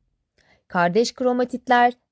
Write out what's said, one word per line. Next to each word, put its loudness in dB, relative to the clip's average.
Kardeş 0
kromatitler 0